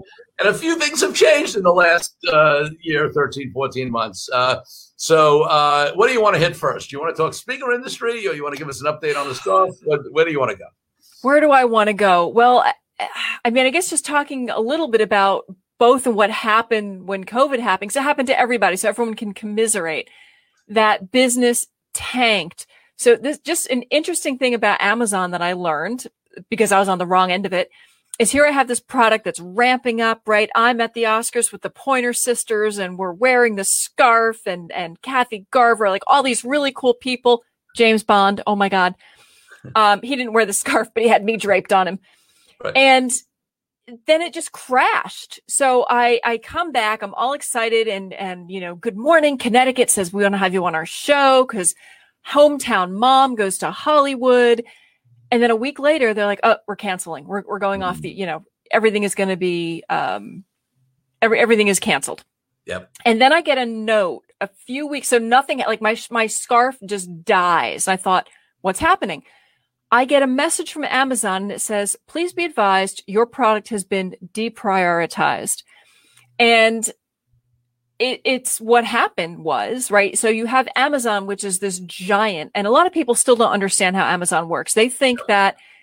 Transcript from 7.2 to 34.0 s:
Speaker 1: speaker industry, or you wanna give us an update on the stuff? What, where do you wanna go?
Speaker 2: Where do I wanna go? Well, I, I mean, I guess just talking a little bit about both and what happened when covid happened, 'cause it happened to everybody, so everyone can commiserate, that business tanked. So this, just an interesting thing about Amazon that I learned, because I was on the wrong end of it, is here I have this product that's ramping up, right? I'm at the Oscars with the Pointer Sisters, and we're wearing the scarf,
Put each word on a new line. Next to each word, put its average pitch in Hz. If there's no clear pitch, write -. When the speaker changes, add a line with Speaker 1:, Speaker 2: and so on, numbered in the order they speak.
Speaker 1:
speaker 254
industry, 233
or 170
you 147
wanna 143
give 147
us 135
an 143
update 151
on 143
the 127
stuff? 190
What, 147
where 160
do 170
you 143
wanna 113
go? 92
Speaker 2:
Where 285
do 294
I 262
wanna 214
go? 185
Well, 240
I, -
I 240
mean, 254
I 262
guess 349
just 311
talking 285
a 214
little 294
bit 220
about 196
both 269
and 226
what 208
happened 214
when 196
covid 262
happened, 202
'cause -
it 277
happened 277
to 269
everybody, 208
so -
everyone 220
can 208
commiserate, 208
that 208
business 247
tanked. 214
So 233
this, 247
just -
an 247
interesting 311
thing 254
about 208
Amazon 202
that 175
I 175
learned, 180
because 214
I 196
was 196
on 185
the 180
wrong 185
end 190
of 185
it, 180
is 226
here 285
I 294
have 277
this 240
product 220
that's 175
ramping 233
up, 226
right? 214
I'm 233
at 226
the 233
Oscars 226
with 196
the 190
Pointer 247
Sisters, 214
and 180
we're 185
wearing 240
the 196
scarf, 226